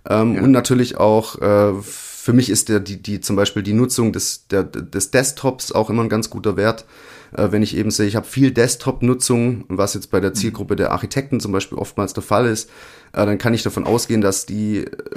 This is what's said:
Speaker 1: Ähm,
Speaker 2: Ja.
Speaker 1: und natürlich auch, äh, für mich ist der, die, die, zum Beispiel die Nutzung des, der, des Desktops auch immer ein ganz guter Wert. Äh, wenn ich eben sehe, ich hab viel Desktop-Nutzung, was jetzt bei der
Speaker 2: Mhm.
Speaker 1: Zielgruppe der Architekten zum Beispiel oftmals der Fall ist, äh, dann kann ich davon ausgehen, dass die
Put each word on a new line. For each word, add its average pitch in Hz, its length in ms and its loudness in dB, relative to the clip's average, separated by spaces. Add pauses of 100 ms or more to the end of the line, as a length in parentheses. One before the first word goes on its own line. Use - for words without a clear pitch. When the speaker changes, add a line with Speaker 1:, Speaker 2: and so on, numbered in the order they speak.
Speaker 1:
Ähm, 110 280 2
Speaker 2:
Ja. 95 80 0
Speaker 1:
und 135 80 8
natürlich 123 460 2
auch, 107 440 2
äh, 104 400 4
für - 520 -4
mich 127 160 6
ist 104 200 0
der, 104 100 2
die, 98 220 -6
die, 104 200 -6
zum - 140 -2
Beispiel 101 280 0
die 101 100 -2
Nutzung 117 400 2
des, - 340 -6
der, 95 160 2
des - 480 -6
Desktops 131 600 0
auch 110 180 0
immer 113 140 0
ein 113 60 -2
ganz 107 200 -2
guter 98 280 -4
Wert. 110 280 0 (480)
Äh, 101 180 0
wenn 104 100 2
ich 107 160 -2
eben 104 140 0
sehe, 104 160 0
ich 101 80 -2
hab 107 100 -2
viel 131 260 4
Desktop-Nutzung, 120 1160 0
was 98 260 -2
jetzt 98 160 -10
bei 98 100 0
der 95 120 0
Speaker 2:
Mhm. 95 40 -14
Speaker 1:
Zielgruppe 101 400 -4
der 90 160 0
Architekten 135 480 -4
zum 101 120 -4
Beispiel 95 260 -4
oftmals 101 360 -4
der 104 100 -8
Fall 113 240 2
ist, 110 220 -2 (440)
äh, 107 120 2
dann 104 120 2
kann 117 160 0
ich 110 100 -2
davon - 220 -4
ausgehen, 113 360 2
dass 98 240 0
die 104 400 -4 (320)